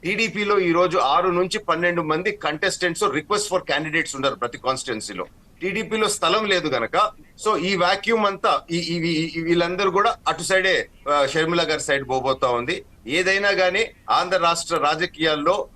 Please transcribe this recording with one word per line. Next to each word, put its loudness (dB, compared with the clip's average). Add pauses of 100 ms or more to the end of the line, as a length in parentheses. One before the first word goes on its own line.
టీడీపీలో 0
ఈ 2
రోజు 4
ఆరు 2
నుంచి 0
పన్నెండు 0
మంది -2
contestants -2
request -2
for 0 (120)
candidates -2
ఉన్నారు 0
ప్రతి -6
కాన్స్టిట్యుయెన్సీలో. -4 (360)
టీడీపీలో -2
స్థలం 0
లేదు 0
గనక 0 (360)
so 2
ఈ -2
వాక్యూమ్ 2
అంతా 0
ఈ, -2
ఈ, -2
ఈ, -2
ఈ -4
వీళ్ళందరూ 0
కూడా 2 (120)
అటు -2
సైడే, 2 (220)
ఆ, 4
షర్మిల 0
గారి -2
సైడ్ -2
పోబోతా 0
ఉంది. -2 (220)
ఏదైనా 0
గానీ 2 (200)
ఆంధ్ర 2
రాష్ట్ర 0
రాజకీయాల్లో 0